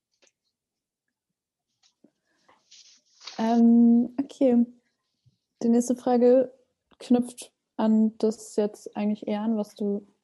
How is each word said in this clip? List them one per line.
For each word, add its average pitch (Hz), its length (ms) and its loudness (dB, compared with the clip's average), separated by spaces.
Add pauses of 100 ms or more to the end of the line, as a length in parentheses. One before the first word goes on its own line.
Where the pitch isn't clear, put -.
(3250)
Ähm, 233 840 2
okay. 247 440 0 (960)
Die 233 80 -2
nächste 240 260 0
Frage 247 580 2 (460)
knüpft - 520 -4 (260)
an 220 400 0
das - 380 -6
jetzt - 400 -6
eigentlich 208 320 -6
eher 208 140 -6
an, 220 160 -4
was 208 180 -10
du 202 320 -8 (160)